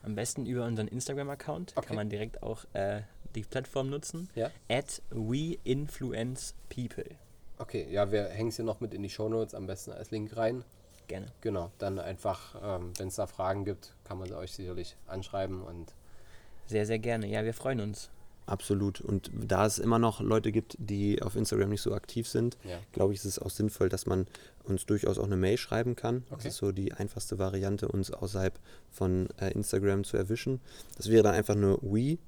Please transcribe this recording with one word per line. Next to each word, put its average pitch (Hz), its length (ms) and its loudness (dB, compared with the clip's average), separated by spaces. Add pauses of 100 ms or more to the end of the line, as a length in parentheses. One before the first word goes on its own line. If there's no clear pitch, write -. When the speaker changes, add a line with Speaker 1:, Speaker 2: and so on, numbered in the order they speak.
Speaker 1:
Am 104 120 -4
besten 113 320 -2
über 123 180 0
unseren 110 240 0
Instagram-Account 139 880 -4
Speaker 2:
Okay. - 120 -2
Speaker 1:
kann 107 80 -2
man 107 120 0
direkt 110 340 -4
auch, 113 300 -6
äh, 101 300 0 (320)
die 110 80 -2
Plattform 135 480 -2
nutzen. 165 440 -6
Speaker 2:
Ja. 117 160 0 (200)
Speaker 1:
At - 400 -2
we 131 540 -2
influence 131 920 -2 (160)
people. 117 340 -6 (540)
Speaker 2:
Okay, 98 320 -4
ja, 101 200 2
wir 101 140 2
hängen's 110 320 -2
hier 113 80 -4
noch 110 160 -2
mit 110 140 -6
in 98 80 -6
die 98 80 -6
Shownotes, 110 440 0
am 95 120 -6
besten 95 260 -8
als - 180 -10
Link 107 260 -4
rein. 120 280 2 (440)
Speaker 1:
Gerne. 92 180 -6 (140)
Speaker 2:
Genau, 95 380 -2
dann 98 200 -2
einfach, 90 640 -4
ähm, 90 360 -4
wenn's 95 180 -4
da 101 100 0
Fragen 98 380 0
gibt, 95 300 -6 (100)
kann 92 140 -8
man 92 160 -8
euch 90 180 -8
sicherlich 90 420 -6 (120)
anschreiben 95 560 -4
und 85 320 -12 (720)
Speaker 1:
Sehr, 107 180 2
sehr 110 140 2
gerne. 113 300 0
Ja, 110 160 0
wir 113 100 0
freuen 131 260 0
uns. 101 300 -6 (340)
Speaker 3:
Absolut. 101 560 2
Und 101 340 0
da 92 300 4
es 107 140 4
immer 117 200 4
noch 117 220 4
Leute 110 320 4
gibt, 110 260 0
die 101 440 2
auf 104 120 -4
Instagram 104 360 4
nicht 101 100 0
so 107 140 0
aktiv - 340 -4
sind, 120 340 2
Speaker 2:
Ja. 90 140 -8 (160)
Speaker 3:
glaube 101 220 4
ich, 95 60 -6
ist - 40 -8
es 98 140 -4
auch - 120 -4
sinnvoll, 104 380 2
dass 90 160 0
man 92 220 2 (380)
uns 95 200 0
durchaus 104 340 2
auch - 60 2
eine 98 140 2
Mail 95 180 6
schreiben 117 400 0
kann. 123 320 -2
Das - 120 -10
Speaker 2:
Okay. 117 80 -4
Speaker 3:
ist - 80 -6
so 101 160 2
die 98 200 0
einfachste - 460 -4
Variante, 98 500 0
uns 98 220 2
außerhalb 95 480 0 (320)
von, 92 380 2 (120)
äh, 95 120 2
Instagram 101 520 2
zu - 140 0
erwischen. 117 420 0 (380)
Das 98 100 -4
wäre 113 140 12
dann 101 120 8
einfach 104 200 4
nur 98 280 6
we 120 460 2